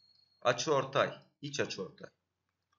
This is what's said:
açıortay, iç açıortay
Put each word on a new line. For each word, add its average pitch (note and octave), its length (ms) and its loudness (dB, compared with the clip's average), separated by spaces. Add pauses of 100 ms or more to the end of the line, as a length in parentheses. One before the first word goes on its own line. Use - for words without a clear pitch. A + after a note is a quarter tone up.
(420)
açıortay, C3+ 760 2 (240)
iç C#3+ 180 -6
açıortay F#2+ 500 -6 (680)